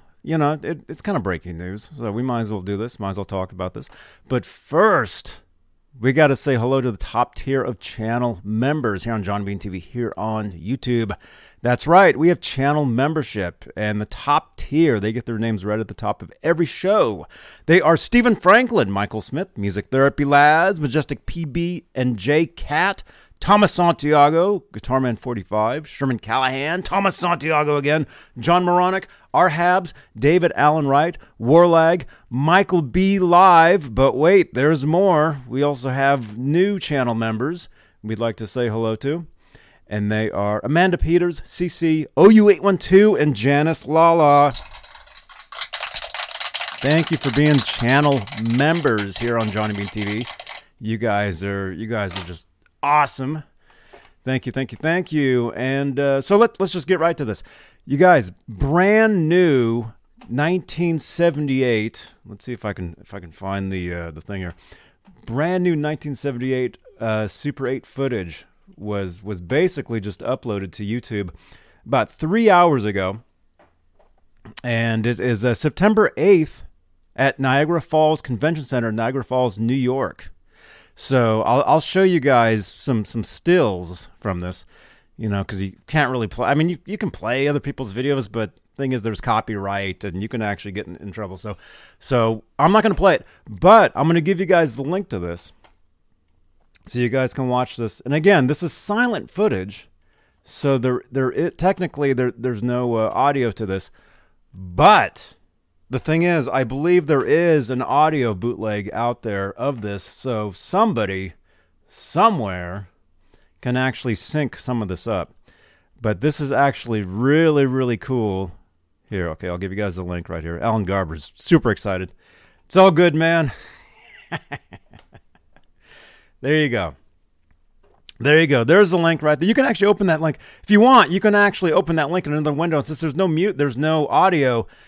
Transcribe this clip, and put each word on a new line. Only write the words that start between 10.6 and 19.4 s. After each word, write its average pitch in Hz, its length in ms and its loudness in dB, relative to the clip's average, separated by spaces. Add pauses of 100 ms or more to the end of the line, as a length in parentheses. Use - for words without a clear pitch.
That's 120 240 -2
right, 175 300 6
we 151 120 2
have 175 120 2
channel 147 440 -2
membership, 123 800 -4 (120)
and 104 240 -4
the 104 60 -6
top - 500 -2
tier, 143 440 0
they 107 120 -2
get 113 140 -8
their 117 120 -6
names 110 260 -4
read 107 160 -2
at 104 80 -6
the 95 60 -14
top - 280 -6
of - 100 -16 (120)
every 165 200 2
show. 160 640 0 (400)
They 170 140 6
are 160 160 4
Stephen 233 400 2
Franklin, 202 540 4
Michael 101 300 -4
Smith, - 380 -8